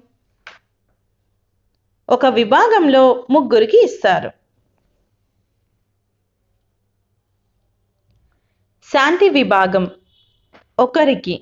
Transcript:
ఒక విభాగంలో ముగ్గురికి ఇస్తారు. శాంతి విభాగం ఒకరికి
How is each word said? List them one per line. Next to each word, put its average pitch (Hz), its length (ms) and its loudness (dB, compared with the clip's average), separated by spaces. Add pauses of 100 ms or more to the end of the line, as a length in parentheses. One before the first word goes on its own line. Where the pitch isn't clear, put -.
(2000)
ఒక 254 180 -2 (120)
విభాగంలో 285 680 2 (260)
ముగ్గురికి 233 480 2 (100)
ఇస్తారు. - 440 -4 (4000)
శాంతి 330 480 0
విభాగం 190 480 0 (920)
ఒకరికి 254 640 -2